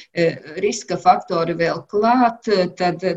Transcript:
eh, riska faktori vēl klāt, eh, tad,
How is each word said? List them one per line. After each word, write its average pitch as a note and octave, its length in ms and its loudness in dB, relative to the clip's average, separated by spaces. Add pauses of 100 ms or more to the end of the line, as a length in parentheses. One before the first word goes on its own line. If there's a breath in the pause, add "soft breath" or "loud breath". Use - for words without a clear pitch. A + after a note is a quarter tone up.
(140 loud breath)
eh, E3 220 0 (220)
riska F#3+ 400 -4
faktori E3+ 580 0
vēl E3 320 -2
klāt, A#3 640 0
eh, F#3 160 2
tad, F3 320 -2 (180)